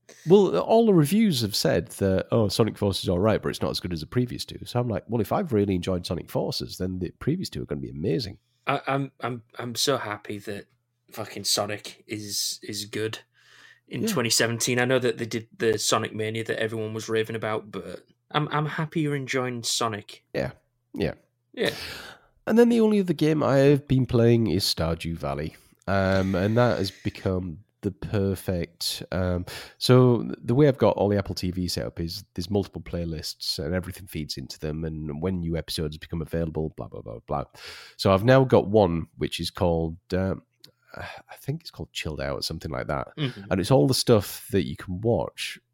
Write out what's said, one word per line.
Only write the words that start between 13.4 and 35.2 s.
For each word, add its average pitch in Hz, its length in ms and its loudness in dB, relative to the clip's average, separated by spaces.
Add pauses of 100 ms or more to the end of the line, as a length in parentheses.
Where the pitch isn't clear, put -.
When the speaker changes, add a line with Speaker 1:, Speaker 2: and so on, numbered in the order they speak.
Speaker 2:
in - 160 -6
Speaker 1:
Yeah. 220 60 -2
Speaker 2:
twenty 127 220 0
seventeen. 117 500 2
I 123 60 4
know 131 120 4
that 117 200 0
they 117 80 -6
did 110 200 -6 (100)
the 110 220 2
Sonic 113 360 0
Mania 110 300 -4
that 113 140 -4
everyone 110 360 -4
was 110 140 -8
raving 113 280 -2
about, 110 340 -6
but 90 300 -12 (320)
I'm, 151 180 0
I'm 151 160 0
happy 156 340 -4
you're 147 160 0
enjoying 127 460 -4
Sonic. - 600 -4 (100)
Speaker 1:
Yeah, - 200 -4 (420)
yeah. - 200 -2 (380)
Speaker 2:
Yeah. 202 180 -2 (760)
Speaker 1:
And 220 120 2
then 240 100 8
the 233 120 4
only 214 200 4
other 180 120 0
game 151 300 2
I 127 160 4
have 139 300 6
been 131 180 4
playing 117 400 6
is 90 180 2
Stardew 82 520 -2
Valley. 71 400 -6 (300)
Um, 95 480 2
and 104 220 2
that 120 220 4
has 95 120 -2
become 92 680 -4 (240)
the 101 80 -2
perfect, - 1200 -4
um, 90 360 0 (320)
so 123 440 6
th-, 64 220 -8
the 120 100 0
way 147 140 6
I've 131 80 2
got 107 200 4
all 101 120 2
the 101 80 2
Apple 95 180 -2
T 90 160 -4
V 90 160 -2
set - 200 -4
up - 120 -12
is 85 260 -6 (100)
there's 87 160 -6
multiple 95 320 -2
playlists - 760 -8
and 78 160 -4
everything 87 320 -6
feeds 78 300 -8
into 64 220 -12
them, 78 260 -6
and 78 380 -6